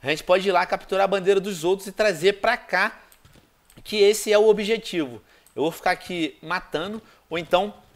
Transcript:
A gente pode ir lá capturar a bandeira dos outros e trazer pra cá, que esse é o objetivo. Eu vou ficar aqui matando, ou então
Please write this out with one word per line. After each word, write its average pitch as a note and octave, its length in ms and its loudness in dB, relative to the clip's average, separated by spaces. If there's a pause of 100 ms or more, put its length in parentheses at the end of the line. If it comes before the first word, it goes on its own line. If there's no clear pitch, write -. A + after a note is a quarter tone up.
A C3 80 -4
gente D#3 120 -4
pode F#3 260 2
ir F#3+ 40 0
lá F3 140 2
capturar F#3+ 380 -2
a G3 40 0
bandeira G3 320 2
dos F3+ 240 -8
outros F#3+ 240 -2
e G3 40 -14
trazer G3 420 0
pra A#3 220 -2
cá, G3 440 -4 (840)
que - 140 -8
esse G#3+ 360 4
é G#3 60 6
o G#3+ 100 6
objetivo. G3 720 -2 (340)
Eu B2 60 -2
vou E3 100 0
ficar F3+ 200 -2
aqui E3+ 500 -6
matando, F3+ 600 -8 (260)
ou E3 100 -6
então F#3 360 -2 (220)